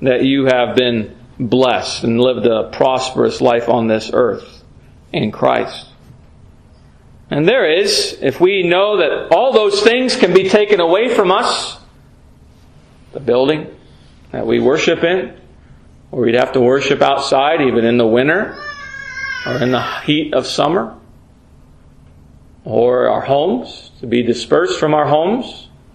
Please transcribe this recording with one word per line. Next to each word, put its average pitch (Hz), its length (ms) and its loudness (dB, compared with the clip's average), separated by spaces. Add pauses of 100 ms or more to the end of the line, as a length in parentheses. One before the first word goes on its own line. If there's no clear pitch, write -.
that 123 240 2
you 135 220 2
have 123 280 2
been 117 400 0 (240)
blessed 120 640 0
and 117 160 0
lived 120 280 2
a 110 240 0
prosperous 123 720 0
life 120 260 2
on 120 200 0
this 110 260 -2
earth - 500 -4 (480)
in 139 180 -2
Christ. - 560 -4 (1400)
And 147 180 0
there 208 240 4
is, 196 520 0
if 135 180 0
we 190 220 4
know 190 340 2
that 165 400 0
all 247 160 2
those 208 300 0
things 240 340 2
can 180 160 2
be 190 160 4
taken 208 320 2
away 196 340 2
from 202 160 2
us, - 480 -2 (1300)
the - 80 -12
building 135 540 -2 (560)
that 117 160 -6
we 117 140 2
worship 156 420 2
in, 175 320 -2 (760)
or 131 120 -4
we'd 117 120 2
have 127 180 0
to - 80 2
worship 135 400 2
outside 139 600 0
even 117 220 0
in 117 120 2
the 117 100 4
winter 139 500 0 (880)
or 123 160 -4
in 127 100 0
the 117 100 0 (180)
heat 151 340 -2
of 127 120 0
summer, 180 520 -2 (1700)
or 120 440 2
our 113 140 -2
homes, 170 680 -4 (100)
to - 60 -12
be 120 160 0
dispersed 117 560 0
from 151 140 0
our 151 140 2
homes, 170 600 -2 (260)